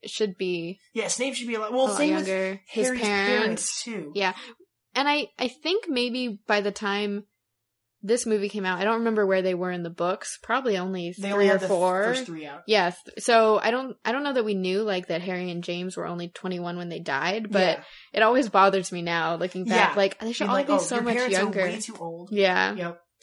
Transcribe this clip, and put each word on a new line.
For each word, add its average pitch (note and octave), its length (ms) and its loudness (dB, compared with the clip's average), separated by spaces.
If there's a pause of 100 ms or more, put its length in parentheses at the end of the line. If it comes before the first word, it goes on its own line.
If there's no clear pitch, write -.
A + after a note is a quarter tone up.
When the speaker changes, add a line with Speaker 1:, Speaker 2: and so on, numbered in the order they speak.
Speaker 1:
should F#3+ 320 -4
be F3+ 420 -4 (160)
Speaker 2:
Yeah, G#3 140 -4
Snape B3 260 -2
should A#3+ 140 -8
be A#3 60 -4
a G#3+ 60 -4
lot, G#3+ 120 -6
well, C4 140 2
Speaker 1:
a - 20 0
lot G3+ 80 0
Speaker 2:
same C#4+ 180 2
with F#3+ 140 -2
Speaker 1:
younger. F#3+ 400 -2
His A3+ 180 -2
Speaker 2:
Harry's B3+ 160 -2
Speaker 1:
parents. G3+ 300 0
Speaker 2:
parents, A3 500 -2
too. F3 320 -10
Speaker 1:
Yeah. F#3+ 200 0 (600)
And C#4 140 2
I, D4 200 0 (100)
I B3 100 -2
think F#4+ 400 -4
maybe A#3+ 580 -2
by G#3 140 2
the G3+ 100 -2
time G3+ 540 -4 (800)
this A#3 240 0
movie G#3 240 0
came G3+ 160 -4
out, F#3 140 -2
I G3 40 0
don't A3+ 140 2
remember A3 260 2
where F#3+ 160 4
they F#3 140 0
were F3+ 160 -2
in F3 140 -6
the E3+ 60 -6
books. F3 520 -4
Probably A#3 340 0
only F3+ 400 -4
Speaker 2:
They G3 120 -10
Speaker 1:
three G3+ 40 -2
Speaker 2:
only G3+ 160 4
Speaker 1:
or G3+ 40 6
Speaker 2:
had F#3+ 80 4
the F#3 80 -2
Speaker 1:
four. F#3 340 2
Speaker 2:
first B3 240 0
three D#3+ 180 -10
out. D3 220 -14
Speaker 1:
Yeah. G3 240 4
Th-, - 340 -14
so A3+ 360 6
I A3 100 2
don't, B3+ 340 -4
I A3+ 80 0
don't C4+ 120 -2
know C#4 100 -2
that B3 100 2
we G#3+ 100 0
knew, F#3 280 0
like, F#3 240 -2
that F3 160 -2
Harry F3+ 280 -4
and F3 140 -6
James F3+ 320 -6
were F3 80 -6
only F3 240 -6
twenty-one F3 480 -6
when F3 140 -8
they D#3+ 80 -8
died, F3 520 -2
but F#3 280 4
Speaker 2:
Yeah. - 60 -14 (280)
Speaker 1:
it G#3 100 2
always A#3+ 280 4
bothers F#3+ 420 4
me F3 80 -6
now, E3+ 360 -2
looking F3+ 280 -4
back. F#3 280 4
Speaker 2:
Yeah. F#3+ 40 0
Speaker 1:
Like, G3 220 2
they A3+ 140 -6
should D4 120 -2
Speaker 2:
Being G#3 60 0
Speaker 1:
all B3+ 60 4
Speaker 2:
like, C#4+ 100 2
Speaker 1:
be D4 80 2
Speaker 2:
"Oh, C#4+ 40 4
Speaker 1:
so B3+ 180 -2
Speaker 2:
your A#3+ 80 0
Speaker 1:
much A#3 100 0
Speaker 2:
parents A#3+ 240 2
are - 20 4
Speaker 1:
younger. G3+ 220 0
Speaker 2:
way F3+ 180 -2
too A3 160 -10
old." E3+ 360 -12
Speaker 1:
Yeah. F#3+ 420 4
Speaker 2:
Yep. F3 260 -6 (220)